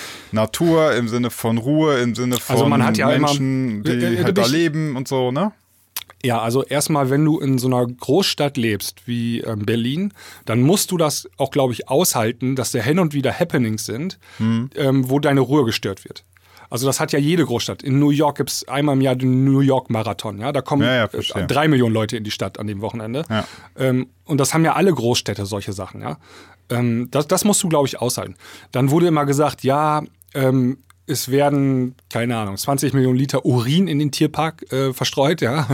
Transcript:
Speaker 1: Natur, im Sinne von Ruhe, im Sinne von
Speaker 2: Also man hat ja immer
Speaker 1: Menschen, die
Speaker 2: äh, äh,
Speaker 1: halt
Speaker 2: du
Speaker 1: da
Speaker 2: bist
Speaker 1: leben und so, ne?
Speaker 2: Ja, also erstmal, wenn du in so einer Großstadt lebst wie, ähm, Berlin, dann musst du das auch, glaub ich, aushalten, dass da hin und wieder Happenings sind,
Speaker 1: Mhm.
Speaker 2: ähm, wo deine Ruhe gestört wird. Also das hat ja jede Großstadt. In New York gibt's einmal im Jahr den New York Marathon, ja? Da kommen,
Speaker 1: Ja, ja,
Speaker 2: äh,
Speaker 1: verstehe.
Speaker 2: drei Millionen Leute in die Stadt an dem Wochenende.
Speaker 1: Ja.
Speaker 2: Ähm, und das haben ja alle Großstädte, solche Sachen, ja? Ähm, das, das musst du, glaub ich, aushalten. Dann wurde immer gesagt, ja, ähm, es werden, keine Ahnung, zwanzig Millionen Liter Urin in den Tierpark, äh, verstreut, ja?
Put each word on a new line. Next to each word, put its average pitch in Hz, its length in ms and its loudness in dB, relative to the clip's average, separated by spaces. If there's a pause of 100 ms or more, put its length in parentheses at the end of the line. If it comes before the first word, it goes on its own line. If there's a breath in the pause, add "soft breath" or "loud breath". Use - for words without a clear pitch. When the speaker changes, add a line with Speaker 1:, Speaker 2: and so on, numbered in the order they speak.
(300 loud breath)
Speaker 1:
Natur, 156 640 2
im 120 140 0
Sinne 120 220 0
von 113 260 -2
Ruhe, 147 440 2
im 120 140 0
Sinne 123 240 -2
von - 160 -2
Speaker 2:
Also 139 140 4
man 135 160 4
hat - 140 0
ja 135 140 2
immer 147 160 2
Speaker 1:
Menschen, 131 540 -2
die 127 100 -2
Speaker 2:
äh, 120 200 0
äh, - 60 0
Speaker 1:
halt - 100 2
Speaker 2:
du 92 60 2
Speaker 1:
da 98 80 2
Speaker 2:
bist 120 100 2
Speaker 1:
leben 156 420 0
und 131 140 -6
so, 127 240 0
ne? 185 200 -2 (680)
Speaker 2:
Ja, 117 200 0
also 117 220 0
erstmal, 143 440 -2
wenn 143 160 2
du 156 140 2
in 135 180 0
so 123 120 0
einer 123 180 2
Großstadt 143 720 -2
lebst 110 480 -4
wie, 117 340 -2
ähm, 110 240 -6
Berlin, 123 480 -2 (320 loud breath)
dann 113 160 0
musst 165 300 2
du 185 80 -2
das 156 400 -2
auch, 135 120 -2
glaub 131 220 0
ich, - 160 -10
aushalten, 127 680 0
dass 127 180 -4
da 123 80 0
hin 143 180 2
und 160 160 2
wieder 131 180 0
Happenings 120 540 -2
sind, 147 320 -8 (200 loud breath)
Speaker 1:
Mhm. 113 360 0
Speaker 2:
ähm, 135 340 2
wo 139 100 2
deine 143 220 2
Ruhe 131 240 2
gestört 104 400 -4
wird. - 220 -20 (420 loud breath)
Also 120 160 -6
das 135 140 0
hat 151 140 -2
ja 147 80 2
jede 156 260 2
Großstadt. 113 380 -4
In 139 160 2
New 147 100 4
York 147 280 2
gibt's - 280 -4
einmal 143 300 0
im 135 40 2
Jahr 131 140 2
den 127 300 2
New 135 160 4
York 135 280 2
Marathon, 107 520 -4
ja? 127 100 -6
Da 139 120 -2
kommen, 143 200 0
Speaker 1:
Ja, 127 140 2
ja, 117 80 2
Speaker 2:
äh, 101 40 -2
Speaker 1:
verstehe. - 380 -4
Speaker 2:
drei 151 220 2
Millionen 123 260 4
Leute 110 220 -2
in 110 80 -6
die 104 80 -8
Stadt - 260 -8
an 104 80 -6
dem 101 140 -6
Wochenende. 113 500 -6
Speaker 1:
Ja. 110 140 -2 (320 loud breath)
Speaker 2:
Ähm, 131 320 0 (160)
und 147 140 -2
das 139 140 2
haben 160 120 2
ja 151 100 2
alle 180 180 4
Großstädte, 113 540 -2
solche 101 260 -6
Sachen, 98 280 -10
ja? 131 180 -8 (500 loud breath)
Ähm, 120 440 0
das, 147 160 0
das 185 160 0
musst 208 180 2
du, 185 60 -2
glaub 147 180 2
ich, - 140 -6
aushalten. 113 340 -4 (380 loud breath)
Dann 135 180 2
wurde 170 160 4
immer 151 200 2
gesagt, 139 360 0
ja, 151 400 0 (320)
ähm, 131 440 2 (280)
es 131 240 -6
werden, 135 640 2 (160)
keine 120 260 -2
Ahnung, 101 200 -6
zwanzig 139 380 -2
Millionen 127 220 2
Liter 131 300 0
Urin 131 400 2
in 147 140 0
den 147 100 0
Tierpark, 156 640 -2
äh, 135 200 0
verstreut, 143 500 0
ja? 131 320 -2